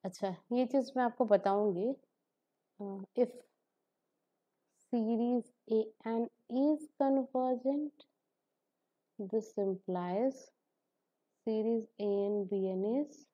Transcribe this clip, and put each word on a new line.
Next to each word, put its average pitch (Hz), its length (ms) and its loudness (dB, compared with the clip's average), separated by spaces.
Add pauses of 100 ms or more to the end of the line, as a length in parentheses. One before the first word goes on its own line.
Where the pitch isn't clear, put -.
अच्छा, 190 320 -4 (180)
ये 254 120 2
चीज़ 254 320 0
मैं 254 60 2
आपको 233 220 0
बताऊंगी। 202 640 2
अ, - 920 -14 (360)
if 240 120 2 (1600)
series 233 580 0 (200)
A 220 120 2 (240)
N 226 220 -2 (320)
is 302 260 2 (140)
convergent, 262 1040 0 (1120)
this 214 400 -4
implies 190 880 -2 (1000)
series 220 380 0 (140)
A 208 100 -2 (140)
N 202 220 0
B 190 240 0
N 190 140 -2 (120)
is 285 380 -4